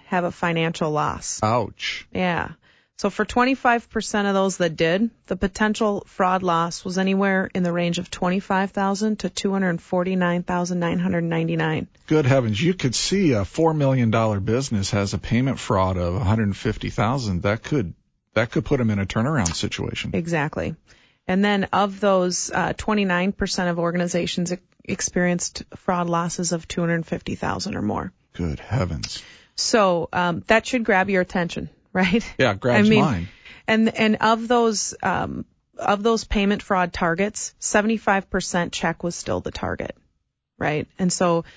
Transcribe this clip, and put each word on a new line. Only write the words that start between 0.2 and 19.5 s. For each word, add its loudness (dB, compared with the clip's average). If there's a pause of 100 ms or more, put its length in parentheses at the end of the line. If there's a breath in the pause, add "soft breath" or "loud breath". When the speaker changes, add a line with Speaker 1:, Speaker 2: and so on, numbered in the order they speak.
Speaker 1:
a -2
financial -2
loss. -4
Speaker 2:
Ouch. -2
Speaker 1:
Yeah. -2 (480 soft breath)
So 0
for -2
twenty-five 2
percent -2
of 2
those 0
that 0
did, 2 (160)
the -6
potential 0
fraud 0
loss 0
was -4
anywhere 2
in 0
the 0
range 0
of -6
twenty-five -2
thousand -2
to -4
two -2
hundred 0
forty-nine 0
thousand -2
nine -2
hundred 0
ninety-nine. -2 (200)
Speaker 2:
Good 4
heavens. 4
You 2
could -2
see 2
a 2
four 2
million 2
dollar 2
business 0
has 0
a -2
payment 0
fraud 0
of 0
a -2
hundred 2
fifty -4
thousand. -2
That 0
could, -2 (400)
that 0
could -2
put 2
'em 2
in 0
a 0
turnaround 0